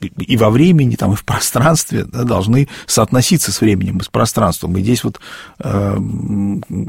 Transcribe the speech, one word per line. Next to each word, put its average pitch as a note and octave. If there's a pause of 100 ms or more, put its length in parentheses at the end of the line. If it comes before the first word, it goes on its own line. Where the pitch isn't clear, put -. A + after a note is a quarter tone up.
(180)
и -
во A2
времени, C3+
там, F#2+
и -
в -
пространстве, -
да, A#2+
должны A#2 (180)
соотноситься B2
с -
временем G2
и F2+
с -
пространством. F#2+
И F#2+
здесь A2+
вот, A2 (400)
э, G2+
м, G2+ (260)